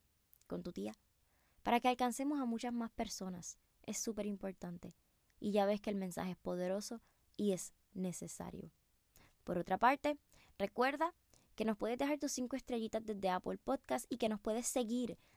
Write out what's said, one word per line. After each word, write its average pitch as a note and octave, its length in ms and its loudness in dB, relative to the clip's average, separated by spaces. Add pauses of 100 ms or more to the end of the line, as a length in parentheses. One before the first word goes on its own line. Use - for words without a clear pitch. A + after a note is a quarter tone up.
(460)
con F3 160 -4
tu F3 100 -6
tía, G#3 200 -6 (720)
para A#3+ 160 6
que B3+ 80 4
alcancemos B3+ 500 2
a C4+ 60 0
muchas A#3+ 280 -2
más A#3 200 -4
personas. F#3 640 -6 (240)
Es - 160 -4
súper G#3 280 -2
importante. F#3 680 -6 (460)
Y G#3 100 0
ya G3+ 160 6
ves G#3 140 2
que A3 100 -4
el G3+ 60 2
mensaje F#3 340 -2
es F3 60 -6
poderoso F#3 640 -2 (360)
y G3+ 180 4
es - 200 -6 (180)
necesario. F3 760 -6 (720)
Por F3+ 160 0
otra F#3 200 0
parte, D4 380 4 (420)
recuerda C#4 540 2 (440)
que G#3+ 80 0
nos G#3+ 120 2
puedes A3+ 220 -2
dejar C#4+ 200 2
tus C#4+ 120 -2
cinco B3+ 240 -4
estrellitas A3+ 500 -4
desde G3 260 0
Apple F#3 280 -2
Podcast - 500 -2
y B3 100 -4
que A3 100 2
nos G#3+ 120 -2
puedes A3+ 280 0
seguir. A#3+ 500 0 (180)